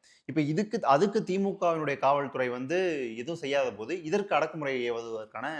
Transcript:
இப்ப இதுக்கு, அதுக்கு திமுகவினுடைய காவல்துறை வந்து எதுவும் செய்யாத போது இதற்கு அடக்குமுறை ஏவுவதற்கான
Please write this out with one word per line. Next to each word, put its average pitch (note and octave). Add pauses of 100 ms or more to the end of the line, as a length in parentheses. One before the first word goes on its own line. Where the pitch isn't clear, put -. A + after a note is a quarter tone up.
(300)
இப்ப D3
இதுக்கு, F#3
அதுக்கு E3
திமுகவினுடைய E3+
காவல்துறை C3+
வந்து C3 (400)
எதுவும் C#3+
செய்யாத C#3
போது A#2
இதற்கு F#3+
அடக்குமுறை D3
ஏவுவதற்கான A#2 (120)